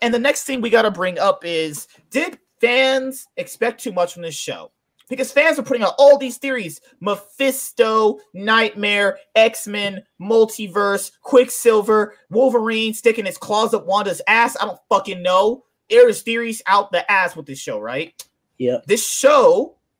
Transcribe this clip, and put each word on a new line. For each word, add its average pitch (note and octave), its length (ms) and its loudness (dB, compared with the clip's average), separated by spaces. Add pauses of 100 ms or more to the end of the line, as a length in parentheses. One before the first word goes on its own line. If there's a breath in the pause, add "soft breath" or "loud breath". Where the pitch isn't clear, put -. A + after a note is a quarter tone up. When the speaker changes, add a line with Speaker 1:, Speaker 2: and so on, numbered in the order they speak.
Speaker 1:
and A#3 120 0
the A#3+ 60 0
next C#4 240 -2
thing C4 160 -6
we A#3 100 -4
gotta A3 220 4
bring F3+ 260 -6
up F#3+ 280 0
is, D#3+ 420 -6 (220 soft breath)
did D4+ 280 -4 (220)
fans C4 680 0 (100)
expect A#3 440 -6
too G#3+ 120 -8
much F3 200 -2
from F3 100 -16
this D#3+ 120 -10
show? F#2 360 -12 (360)
Because C4 240 -6
fans D4+ 260 2
were C4 60 -6
putting A#3+ 200 -2
out F#3+ 140 0
all C#4 200 8
these B3+ 200 -8
theories, A#3+ 440 -8 (180 soft breath)
Mephisto, A3 1160 -2 (160)
Nightmare, G#3 840 -2 (160)
X-Men, G#3 680 -2 (180)
Multiverse, G3+ 880 0 (100)
Quicksilver, G#3+ 920 2 (140 soft breath)
Wolverine A3 640 0
sticking A3 320 0
his F3+ 120 -8
claws A3 360 0
up G#3+ 120 -4
Wanda's G3 420 -2
ass. A#3 320 2
I G#3 60 -4
don't G3 140 -10 (100)
fucking F#3+ 320 -2
know. F#3+ 420 2 (260)
There A#3+ 200 8
is - 120 -4
theories A#3 460 -6
out G3 240 2
the F3 200 -2
ass F#3+ 240 0
with D#3 100 -14
this C3+ 140 -14
show, A2 200 -8
right? B2+ 340 -8 (440)
Speaker 2:
Yep. B2 300 -4
Speaker 1:
This A3+ 220 0
show C4 640 4 (240)